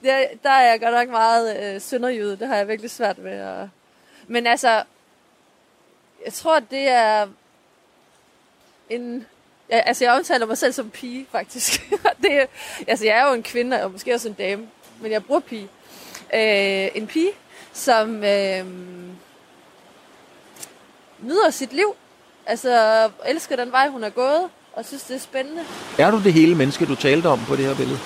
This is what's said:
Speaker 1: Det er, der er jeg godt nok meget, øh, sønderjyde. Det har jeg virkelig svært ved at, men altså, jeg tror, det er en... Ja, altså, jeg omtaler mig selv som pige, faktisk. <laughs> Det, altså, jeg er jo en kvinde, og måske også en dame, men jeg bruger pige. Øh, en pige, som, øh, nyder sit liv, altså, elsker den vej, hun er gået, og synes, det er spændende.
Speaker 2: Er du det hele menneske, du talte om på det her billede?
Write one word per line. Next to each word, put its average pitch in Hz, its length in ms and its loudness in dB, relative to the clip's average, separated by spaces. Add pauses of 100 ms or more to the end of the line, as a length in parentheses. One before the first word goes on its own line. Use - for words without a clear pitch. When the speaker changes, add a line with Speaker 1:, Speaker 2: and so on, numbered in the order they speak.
Speaker 1:
Det 262 80 2
er, 269 140 2 (180)
der 277 80 2
er 262 200 8
jeg 226 100 2
godt 233 140 0
nok 240 140 2
meget, 226 680 0
øh, 202 60 -10
sønderjyde. 233 560 -4
Det 226 120 -8
har 254 80 -2
jeg 202 120 -2
virkelig 220 220 -8
svært 202 340 -4
ved 190 80 -10
at, 196 360 -10 (600)
men 240 180 -2
altså, 233 360 2 (1400)
jeg 214 80 -10
tror, 320 260 0
det 269 300 -4
er 214 380 2 (1600)
en... 240 360 -8 (440)
Ja, 233 80 4
altså, - 260 2
jeg 240 80 4
omtaler 262 340 2
mig 220 120 -4
selv 262 140 0
som 247 180 -8
pige, 254 420 -12
faktisk. - 580 -4 (100)
<laughs> - 220 0
Det, 285 240 4 (420)
altså, 220 180 0
jeg 214 120 4
er 269 100 4
jo 269 60 2
en 233 80 -4
kvinde, 240 420 -2
og 196 80 -6
måske 240 220 -4
også 233 140 -6
en 208 60 -10
dame, 202 320 -6 (340)
men 220 120 -6
jeg 214 120 -2
bruger 269 160 0
pige. 214 280 -14 (640)
Øh, 196 600 2
en 214 120 -8
pige, 339 240 0 (420)
som, 220 520 0
øh, 196 420 0 (2500)
nyder 330 280 2
sit 254 220 -8
liv, 392 240 0 (500)
altså, 220 640 4 (180)
elsker 294 300 -4
den 247 160 -6
vej, 269 160 4
hun 254 160 -8
er 208 60 -6
gået, 294 380 0 (240)
og 233 120 -10
synes, 277 180 -14
det 254 140 -10
er 262 40 -8
spændende. 285 420 -8 (360)
Speaker 2:
Er 165 120 6
du 214 120 2
det 190 100 6
hele 160 220 8
menneske, 143 320 2
du 143 80 0
talte 151 320 2
om 135 220 4
på 139 80 0
det 135 80 0
her 135 120 -2
billede? 131 300 -2